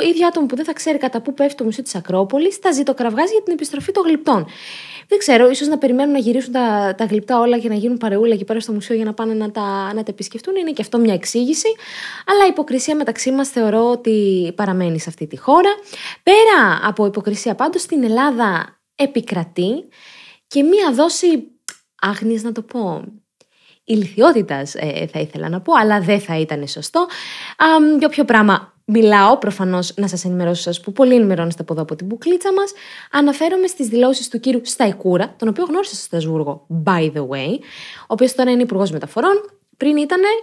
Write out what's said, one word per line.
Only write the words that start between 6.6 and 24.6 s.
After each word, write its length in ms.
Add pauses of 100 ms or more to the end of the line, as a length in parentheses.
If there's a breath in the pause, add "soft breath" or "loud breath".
τα 80
γλυπτά 360
όλα 180
και 100
να 60
γίνουν 240
παρεούλα 360
εκεί 100
πέρα 160
στο 120
μουσείο 220
για 100
να 100
πάνε 200
να 160
τα, 120 (320)
να 80
τα 80
επισκεφτούν. 460
Είναι 160
και 100
αυτό 160
μια 160
εξήγηση. 540 (580 loud breath)
Αλλά 180
η 40
υποκρισία 480
μεταξύ 340
μας 180
θεωρώ 420
ότι 680
παραμένει 440
σε 80
αυτή 180
τη 100
χώρα. 340 (520 loud breath)
Πέρα 640
από 180
υποκρισία 480
πάντως, 280
στην 220
Ελλάδα 760 (140)
επικρατεί 920 (640 loud breath)
και 120
μία 300
δόση 560 (520)
άγνοιας, 420
να 100
το 100
πω, 420 (800 soft breath)
ηλιθιότητας, 880